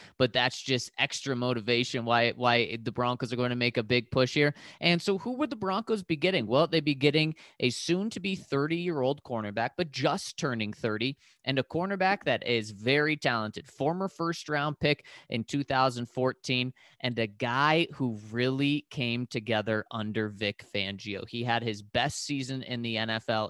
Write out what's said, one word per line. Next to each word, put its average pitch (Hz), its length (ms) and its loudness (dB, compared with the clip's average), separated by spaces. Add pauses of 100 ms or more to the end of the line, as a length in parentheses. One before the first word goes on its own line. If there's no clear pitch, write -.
(160)
but 127 160 4
that's 127 300 2
just 131 340 -2
extra 139 380 -2
motivation 120 720 0
why, 117 320 4
why 120 440 2
the 113 120 -4
Broncos 123 400 0
are 127 40 -2
gonna 123 200 0
make 120 220 2
a 117 40 2
big 117 300 2
push 131 200 2
here. 147 220 4 (260)
And 175 220 4
so 196 160 0
who 233 200 -6
would 294 120 -2
the 254 60 -6
Broncos 202 480 -2
be 165 100 -2
getting? 160 320 0
Well, 139 220 4
they'd 156 160 0
be 147 100 2
getting 147 400 4 (240)
a 127 120 2
soon-to-be 190 680 -2
thirty-year-old 147 880 -2
cornerback, 113 520 -2
but 170 140 -2
just 143 460 -2
turning 113 360 -2
thirty, 117 460 -2 (260)
and 135 140 0
a 127 60 0
cornerback 190 600 0
that 127 200 0
is 113 240 0
very 139 460 2
talented, 113 500 -2
former 175 420 -2
first-round 151 720 -4
pick 147 260 2 (260)
in 113 120 -2
two 143 220 -2
thousand 131 420 2
fourteen, 127 680 -2 (280)
and 120 180 -2
a 113 80 2
guy 135 680 2
who 117 260 -2 (100)
really 131 380 2 (220)
came 120 380 -2
together 107 540 0 (100)
under 107 360 -2
Vic 101 340 -4 (120)
Fangio. 98 520 -4
He 117 160 -6
had 117 200 2
his 107 180 -4
best 120 460 -2
season 135 360 -4
in 120 200 -6
the 113 160 -2
N 110 100 -2
F 110 220 -2
L 107 200 0